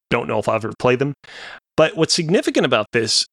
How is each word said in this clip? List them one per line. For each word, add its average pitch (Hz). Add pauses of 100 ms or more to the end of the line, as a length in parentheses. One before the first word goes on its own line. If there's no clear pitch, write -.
(100)
Don't 120
know 110
if -
I'll 110
ever 107
play 127
them. 139 (640)
But 160
what's 160
significant 208
about 117
this 110